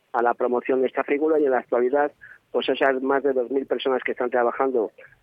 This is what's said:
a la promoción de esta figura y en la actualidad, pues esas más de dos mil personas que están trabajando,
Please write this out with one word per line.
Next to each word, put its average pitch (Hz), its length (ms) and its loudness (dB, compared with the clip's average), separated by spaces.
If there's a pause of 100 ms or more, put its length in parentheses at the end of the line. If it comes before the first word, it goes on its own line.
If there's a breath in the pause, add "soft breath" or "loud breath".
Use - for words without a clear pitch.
(140)
a 120 80 0
la 120 120 2
promoción 123 480 0
de 127 60 2
esta 131 160 -2
figura 151 360 0
y 151 60 2
en 131 60 2
la 123 80 2
actualidad, 127 520 0 (400 loud breath)
pues 123 180 -2
esas 135 320 0
más 135 220 0
de 139 100 2
dos 123 160 -2
mil 135 160 -2
personas 127 380 -2
que 120 100 -6
están 123 160 -4
trabajando, 123 600 0 (320 loud breath)